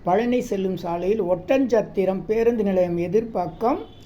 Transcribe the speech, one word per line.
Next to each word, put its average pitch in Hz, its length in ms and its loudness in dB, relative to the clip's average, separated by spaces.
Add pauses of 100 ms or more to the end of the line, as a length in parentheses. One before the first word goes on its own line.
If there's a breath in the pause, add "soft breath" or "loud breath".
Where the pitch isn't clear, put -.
பழனி 240 360 2
செல்லும் 190 360 -2
சாலையில் 180 460 -2
ஒட்டன்சத்திரம் 190 1000 0
பேருந்து 226 380 2
நிலையம் 180 360 2
எதிர்பக்கம் 214 840 -2 (260 loud breath)